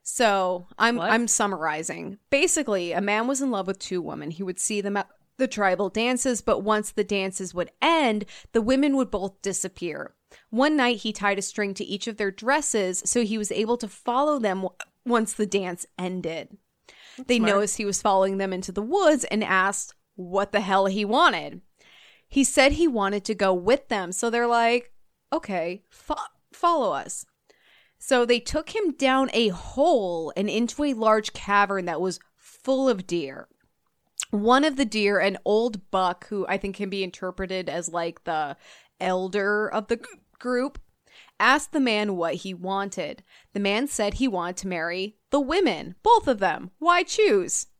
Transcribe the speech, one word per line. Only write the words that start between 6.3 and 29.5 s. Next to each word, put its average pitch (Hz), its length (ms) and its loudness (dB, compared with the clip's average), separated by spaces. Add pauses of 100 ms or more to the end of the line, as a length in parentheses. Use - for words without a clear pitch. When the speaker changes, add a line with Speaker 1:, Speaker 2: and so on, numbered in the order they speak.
Speaker 1:
but - 200 2
once 214 300 0
the 208 120 -2
dances 190 500 -4
would 175 160 -4 (120)
end, 247 440 2 (280)
the 226 80 4
women 269 340 4
would 262 160 0
both 196 320 -4
disappear. 180 720 -6 (340)
One 277 260 2
night, 247 220 2
he 214 160 -6
tied 202 240 0
a 202 60 -4
string 202 320 -4
to 196 100 -8
each 202 220 -6
of 214 100 -8
their 202 140 -2
dresses, 220 760 0
so - 180 2
he 220 140 -2
was 208 140 -4
able 220 260 0
to 233 100 -8
follow 277 520 0
them 202 220 0
w-, 185 140 -6 (300)
once 233 280 0
the 214 120 0
dance 190 400 -4 (140)
ended. 180 580 -6 (600)
Speaker 2:
That's 262 100 -14
Speaker 1:
They 247 100 4
Speaker 2:
smart. 220 160 4
Speaker 1:
noticed 202 240 2
he 214 80 -4
was 202 160 -2
following 196 360 4
them 196 160 -2
into 185 180 -6
the 190 100 -4
woods 302 440 4
and 214 180 -2
asked 190 500 0 (220)
what 196 360 -2
the 208 100 2
hell 190 240 4
he 196 200 0
wanted. 214 560 2 (680)
He 277 160 2
said 277 300 6
he 320 140 2
wanted 202 380 0
to 220 100 -2
go 190 180 2
with 190 340 2
them, 185 240 -4
so 233 180 -2
they're 240 180 0
like, 233 440 2 (400)
"Okay, 190 580 -4
fo-, - 260 -8 (360)
follow 311 420 2
us." - 320 -8 (720)
So 247 260 2
they 240 140 4
took 311 360 -4
him 415 160 0
down 262 420 2
a 226 160 4
hole 185 880 0